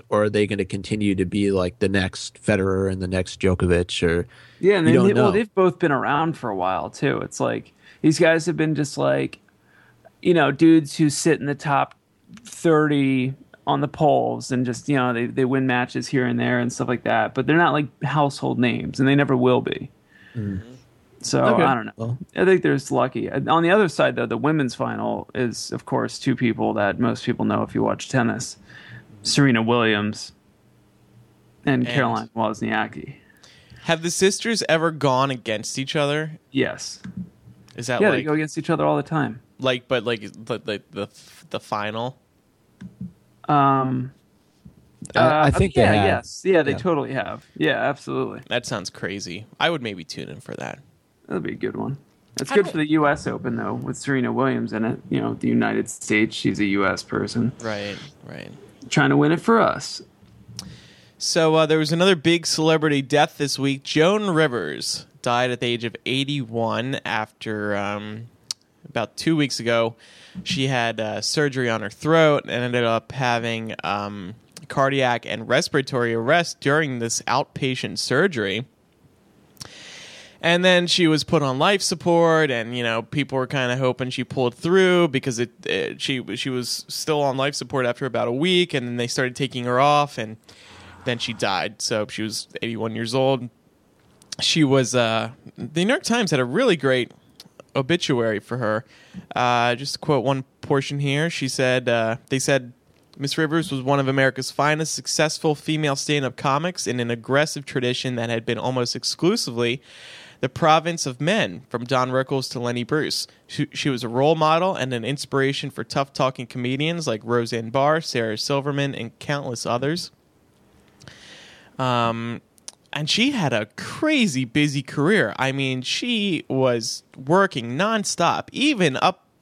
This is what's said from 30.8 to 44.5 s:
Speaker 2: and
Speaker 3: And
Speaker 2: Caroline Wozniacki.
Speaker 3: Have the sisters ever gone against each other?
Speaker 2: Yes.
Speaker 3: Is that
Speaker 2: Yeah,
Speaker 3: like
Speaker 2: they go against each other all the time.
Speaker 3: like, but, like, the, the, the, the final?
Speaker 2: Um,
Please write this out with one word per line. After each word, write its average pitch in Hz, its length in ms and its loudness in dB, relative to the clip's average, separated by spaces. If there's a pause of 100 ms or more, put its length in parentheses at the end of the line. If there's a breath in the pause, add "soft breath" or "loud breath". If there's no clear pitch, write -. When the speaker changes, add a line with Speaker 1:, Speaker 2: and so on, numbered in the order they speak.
Speaker 2:
and 127 220 2
Speaker 3:
And 120 80 -2
Speaker 2:
Caroline 117 420 0
Wozniacki. 110 800 -4 (680 soft breath)
Speaker 3:
Have 165 180 0
the 170 80 -2
sisters 190 580 0
ever 160 220 2
gone 139 400 2
against 110 480 -6
each 135 160 -4
other? 151 460 -2 (100)
Speaker 2:
Yes. - 500 -4 (760)
Speaker 3:
Is 117 100 -8
that 123 140 0
Speaker 2:
Yeah, 208 100 4
Speaker 3:
like 131 80 2
Speaker 2:
they 131 60 -2
go 151 80 -2
against 156 260 -2
each 151 120 -4
other 151 140 0
all 151 120 2
the 147 80 0
time. 131 360 -4 (200)
Speaker 3:
like, 127 280 0
but, 123 160 0
like, 117 160 -2
the, 107 380 -8
the, 104 320 -6
the, 101 180 -6 (420)
the - 100 -6
final? 110 580 -6 (1300)
Speaker 2:
Um, 135 640 2 (1040)